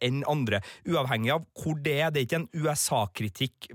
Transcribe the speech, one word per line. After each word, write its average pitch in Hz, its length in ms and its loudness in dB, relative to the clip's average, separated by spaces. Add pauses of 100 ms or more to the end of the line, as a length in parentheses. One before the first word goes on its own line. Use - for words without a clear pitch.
enn 131 240 0
andre, 117 360 2 (260)
uavhengig 131 480 2
av 165 80 -2 (160)
hvor 156 240 -2
det 147 160 0
er. 160 120 2
Det 143 100 2
er 127 40 2
ikke 165 140 0
en 160 100 -6 (140)
U 156 60 2
S 147 200 0
A-kritikk 110 840 -2